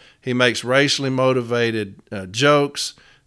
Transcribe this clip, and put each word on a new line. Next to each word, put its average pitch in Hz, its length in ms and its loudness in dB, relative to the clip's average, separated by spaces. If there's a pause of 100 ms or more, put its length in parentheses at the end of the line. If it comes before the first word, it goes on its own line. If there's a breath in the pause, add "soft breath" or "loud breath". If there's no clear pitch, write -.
(200 soft breath)
he 127 120 -4
makes 123 320 0
racially 135 460 2
motivated, 120 920 -2 (100)
uh, 98 160 -10
jokes. 143 680 0 (320 soft breath)